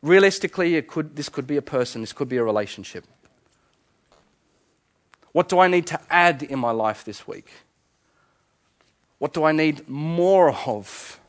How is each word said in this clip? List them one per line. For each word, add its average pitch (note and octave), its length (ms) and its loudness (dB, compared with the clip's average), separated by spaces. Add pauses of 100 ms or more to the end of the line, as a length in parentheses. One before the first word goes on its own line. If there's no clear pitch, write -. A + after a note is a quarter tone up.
Realistically, F#3 720 2
it D#3 140 -2
could, D3+ 280 -8
this D3 140 -10
could C3+ 160 -8
be C#3+ 100 -4
a C#3 60 -2
person, B2 400 -4
this A2 100 -12
could C3+ 160 -8
be B2+ 80 -4
a A#2+ 80 0
relationship. G#2 600 -6 (2250)
What E3+ 160 2
do F3+ 100 2
I F#3 100 8
need F3+ 180 2
to D3+ 120 -8 (120)
add E3+ 320 4
in C3+ 160 -8
my A#2+ 120 -2
life A2 320 -2
this - 240 -14
week? - 220 -16 (1700)
What C#3+ 120 -6
do D#3+ 120 -2
I D#3 80 4
need D#3 360 0
more E3+ 640 2
of? - 680 -10 (100)